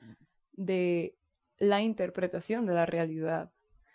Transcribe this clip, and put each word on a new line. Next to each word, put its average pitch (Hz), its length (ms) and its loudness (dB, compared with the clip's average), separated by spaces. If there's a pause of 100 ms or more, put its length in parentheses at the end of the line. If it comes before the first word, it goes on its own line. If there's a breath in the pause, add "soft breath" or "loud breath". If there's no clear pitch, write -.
(540 loud breath)
de 180 600 0 (420)
la 202 240 4
interpretación 196 840 -2
de 180 80 0
la 170 120 4
realidad, 165 640 -2 (440 soft breath)